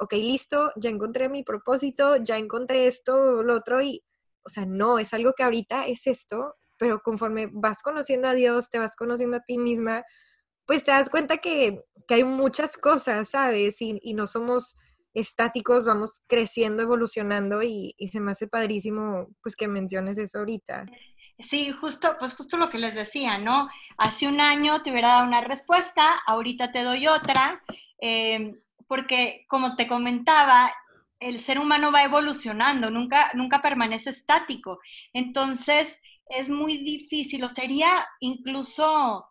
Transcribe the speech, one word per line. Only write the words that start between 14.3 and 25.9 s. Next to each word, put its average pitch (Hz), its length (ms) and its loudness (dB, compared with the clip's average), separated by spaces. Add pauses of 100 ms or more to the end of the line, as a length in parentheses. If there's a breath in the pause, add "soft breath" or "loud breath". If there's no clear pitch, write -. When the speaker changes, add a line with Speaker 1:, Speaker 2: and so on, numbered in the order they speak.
Speaker 1:
estáticos, 233 720 0
vamos 214 400 -2
creciendo, 226 560 0
evolucionando, 214 800 -2
y, 214 340 -6
y 196 120 -10
se 214 120 -8
me 202 120 -4
hace 208 160 -8
padrísimo, 214 800 -4 (140)
pues, 214 140 -12
que 214 120 -4
menciones 190 500 -4
eso 208 220 -8
ahorita. 208 440 -8 (540 soft breath)
Speaker 2:
Sí, 285 340 -4
justo, 311 460 -2
pues, 254 160 -8
justo 302 240 -8
lo 339 100 2
que 277 100 -8
les 226 160 -4
decía, 214 440 -4
¿no? 262 300 0 (280 loud breath)
Hace 220 320 0
un 285 140 0
año 294 400 2
te 285 80 -6
hubiera 240 180 2
dado 247 180 6
una 240 140 2
respuesta, 320 760 2 (100)